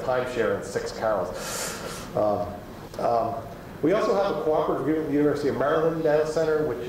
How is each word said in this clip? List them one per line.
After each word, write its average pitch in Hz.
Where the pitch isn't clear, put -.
timeshare 120
in -
six -
Carrolls. -
Um, 104
um, 113
we 160
also 220
have 185
a 151
cooperative 156
agreement 156
with 139
the 143
University 143
of 117
Maryland 160
Nano 151
Center, 156
which 120